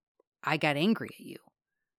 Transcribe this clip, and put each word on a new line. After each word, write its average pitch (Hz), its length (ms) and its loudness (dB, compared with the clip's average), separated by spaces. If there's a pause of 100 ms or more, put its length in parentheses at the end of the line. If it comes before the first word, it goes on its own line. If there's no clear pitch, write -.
(420)
I 151 140 -2
got 151 220 2
angry 185 320 2 (100)
at - 60 -20
you. - 100 -14 (640)